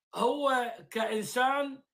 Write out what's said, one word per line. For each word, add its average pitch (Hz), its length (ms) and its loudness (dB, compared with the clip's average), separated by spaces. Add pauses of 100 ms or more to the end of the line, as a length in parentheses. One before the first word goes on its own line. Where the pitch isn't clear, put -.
(160)
هو 254 600 0 (160)
كإنسان 254 920 0 (100)